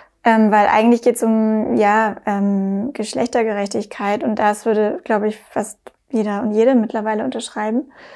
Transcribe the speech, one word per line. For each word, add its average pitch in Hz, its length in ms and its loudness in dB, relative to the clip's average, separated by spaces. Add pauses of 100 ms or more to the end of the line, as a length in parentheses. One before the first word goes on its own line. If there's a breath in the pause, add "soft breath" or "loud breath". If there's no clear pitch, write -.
(280 loud breath)
Ähm, 220 240 4
weil 208 160 4
eigentlich 233 360 4
geht's 240 180 2
um, 220 540 0
ja, 214 400 2 (100)
ähm, 202 680 -2
Geschlechtergerechtigkeit 208 1300 -4
und 220 160 -2
das 214 260 0
würde, 214 380 0
glaub 214 200 -2
ich, 214 140 -2
fast - 400 -8 (320)
jeder 208 320 -2
und 214 100 -2
jede 226 220 4
mittlerweile 220 500 0
unterschreiben. 233 680 -6 (240 loud breath)